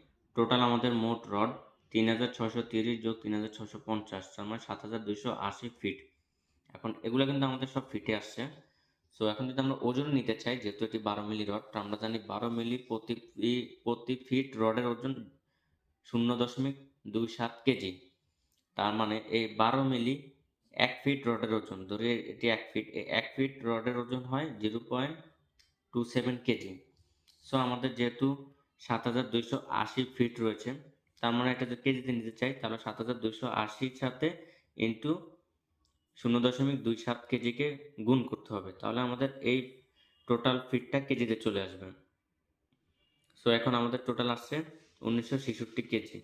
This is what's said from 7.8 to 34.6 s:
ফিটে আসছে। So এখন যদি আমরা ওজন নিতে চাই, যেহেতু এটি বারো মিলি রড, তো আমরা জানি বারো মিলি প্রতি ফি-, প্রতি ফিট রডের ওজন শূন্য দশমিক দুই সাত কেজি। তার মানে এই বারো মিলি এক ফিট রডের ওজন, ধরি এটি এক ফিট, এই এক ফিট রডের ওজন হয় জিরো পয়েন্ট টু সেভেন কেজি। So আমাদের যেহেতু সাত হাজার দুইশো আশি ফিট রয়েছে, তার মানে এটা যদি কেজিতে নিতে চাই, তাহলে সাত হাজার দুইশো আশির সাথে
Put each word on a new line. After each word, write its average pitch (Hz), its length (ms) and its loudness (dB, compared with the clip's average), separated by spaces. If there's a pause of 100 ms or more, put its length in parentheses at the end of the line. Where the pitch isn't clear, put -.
ফিটে - 260 -2
আসছে। - 260 -8 (760)
So - 20 2 (100)
এখন 123 140 -4
যদি 127 180 -2
আমরা 135 180 2
ওজন 127 260 2 (100)
নিতে 113 240 2
চাই, 120 200 0
যেহেতু 104 220 -4
এটি 110 140 -2
বারো 104 300 -2
মিলি 107 160 -2
রড, 104 280 -2
তো - 60 -10
আমরা 104 240 -4
জানি 113 160 -2 (140)
বারো 113 180 -2
মিলি 117 260 -2 (120)
প্রতি 117 260 -2 (160)
ফি-, 120 380 0 (140)
প্রতি 120 320 -2 (120)
ফিট 135 300 2
রডের 113 300 4
ওজন 120 260 -2 (960)
শূন্য 117 200 2 (120)
দশমিক 135 360 0 (300)
দুই 110 220 0
সাত 117 240 -4 (120)
কেজি। 98 280 2 (840)
তার 101 180 2
মানে 110 220 2 (120)
এই 113 160 2 (160)
বারো 123 240 6
মিলি 127 300 2 (600)
এক - 260 4
ফিট 139 260 2
রডের 110 280 2
ওজন, 95 320 -2
ধরি 104 200 -2 (260)
এটি - 140 -4 (100)
এক - 140 -8
ফিট, 107 160 -2 (120)
এই - 60 -4 (140)
এক - 140 0
ফিট 135 200 0 (160)
রডের 117 340 0
ওজন 123 220 -4
হয় 135 220 0 (120)
জিরো 107 200 0 (100)
পয়েন্ট 139 280 -2 (760)
টু 120 120 2
সেভেন 123 400 2
কেজি। 101 280 2 (720)
So - 80 -2 (120)
আমাদের 123 280 0
যেহেতু 120 320 2 (600)
সাত 113 200 2
হাজার 120 240 2
দুইশো 117 260 0 (260)
আশি 127 200 0 (120)
ফিট 120 260 2
রয়েছে, 110 300 0 (520)
তার 117 120 4
মানে 123 160 4
এটা 127 200 0
যদি 120 120 -6
কেজিতে 127 300 2
নিতে 113 280 -4
চাই, 131 200 2
তাহলে 113 240 -4
সাত 110 140 -6
হাজার 117 260 -4
দুইশো 110 220 -2 (180)
আশির 127 360 -4
সাথে 131 260 0 (580)